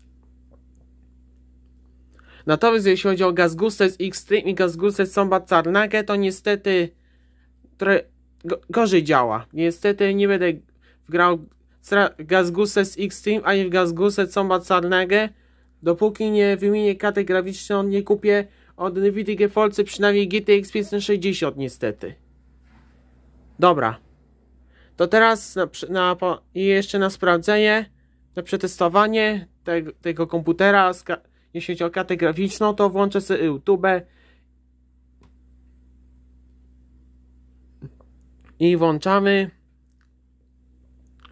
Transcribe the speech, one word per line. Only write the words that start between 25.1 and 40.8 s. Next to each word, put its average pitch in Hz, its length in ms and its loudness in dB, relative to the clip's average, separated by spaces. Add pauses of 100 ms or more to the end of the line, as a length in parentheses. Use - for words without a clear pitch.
na 185 120 -2
przy-, - 240 -12
na 180 240 0
po-, 180 260 -4 (120)
i 190 120 -4
jeszcze 196 340 0
na 190 100 0
sprawdzenie, 208 840 0 (440)
na 180 80 -8
przetestowanie 196 1040 0 (160)
te-, 165 280 -4 (100)
tego 165 260 -4
komputera, 180 680 2
ska-, - 280 -10 (320)
jeśli 170 200 -8
chodzi 170 100 -6
o 170 60 -2
kartę 185 280 -4
graficzną, 190 560 0
to 202 160 2
włączę 196 320 0
sobie 190 240 -2
YouTube. 175 400 0 (4000)
I 175 180 4
włączamy 190 760 2 (1800)